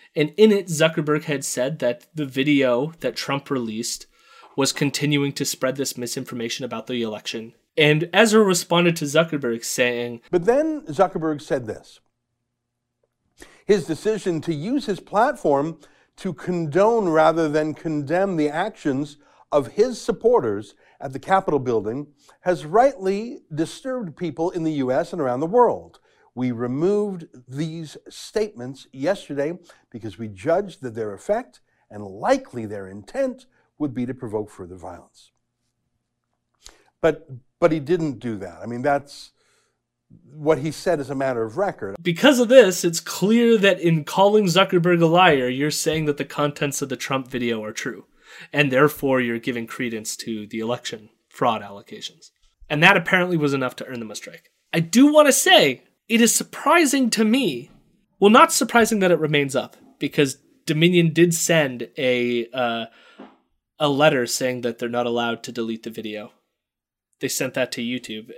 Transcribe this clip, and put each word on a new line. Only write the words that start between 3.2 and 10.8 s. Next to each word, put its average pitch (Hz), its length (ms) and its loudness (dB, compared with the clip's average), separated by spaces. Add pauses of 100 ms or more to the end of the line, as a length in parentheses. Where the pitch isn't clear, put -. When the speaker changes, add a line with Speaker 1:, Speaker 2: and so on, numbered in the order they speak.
Speaker 1:
released 113 580 -6 (480)
was 135 160 0
continuing 143 640 -2
to 139 120 -6
spread 131 300 -4
this 139 220 -6
misinformation 123 680 -8
about 117 240 -10
the 123 140 -4
election. 110 520 -8 (240)
And 156 360 4
Ezra 220 280 6
responded 175 560 2
to 151 80 -4
Zuckerberg 143 600 0
saying, 120 560 -2 (100)
Speaker 2:
But 175 140 0
then 294 420 0